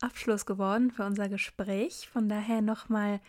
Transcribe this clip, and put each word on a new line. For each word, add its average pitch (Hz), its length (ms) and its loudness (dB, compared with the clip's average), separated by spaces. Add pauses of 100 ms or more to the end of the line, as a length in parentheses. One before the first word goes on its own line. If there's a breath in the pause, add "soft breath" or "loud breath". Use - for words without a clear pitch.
Abschluss 226 440 0
geworden 202 460 2
für 226 140 -2
unser 202 220 0
Gespräch. 196 800 -4
Von 220 220 0
daher 214 320 0
nochmal 208 680 0